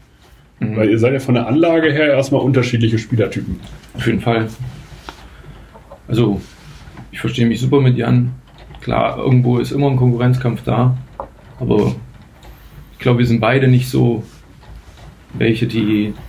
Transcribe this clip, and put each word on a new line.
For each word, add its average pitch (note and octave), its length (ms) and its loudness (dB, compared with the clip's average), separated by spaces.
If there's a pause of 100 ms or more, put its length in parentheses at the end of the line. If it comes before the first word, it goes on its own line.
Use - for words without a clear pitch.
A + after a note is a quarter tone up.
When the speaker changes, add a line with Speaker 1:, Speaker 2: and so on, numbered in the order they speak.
(600)
Speaker 1:
Mhm. G#2+ 160 -4
Speaker 2:
Weil G#2+ 140 4
ihr A2+ 80 4
seid C3 160 2
ja C3+ 60 -2
von B2+ 160 0
der A#2+ 100 0
Anlage D#3+ 460 2
her D3+ 200 2
erstmal C3+ 300 2
unterschiedliche A#2 560 2
Spielertypen. G#2 600 -4 (360)
Speaker 1:
Auf B2+ 120 -4
jeden A2 140 0
Fall. A2+ 280 -2 (1600)
Also, A2 320 0 (720)
ich - 100 -16
verstehe B2 260 0
mich A2+ 140 0
super C3 200 2
mit B2+ 160 2
Jan. B2 360 0 (480)
Klar, A2+ 380 -2
irgendwo B2 400 2
ist A#2+ 140 -4
immer C#3 160 0
ein C3+ 80 0
Konkurrenzkampf B2 680 0
da. A#2+ 320 2 (640)
Aber A#2 340 0 (1000)
ich - 60 -20
glaube, A#2+ 220 2
wir A#2+ 60 2
sind A#2 140 2
beide B2+ 280 2
nicht B2+ 200 2
so A#2+ 360 0 (1120)
welche, A2+ 320 0
die G#2+ 460 -2 (160)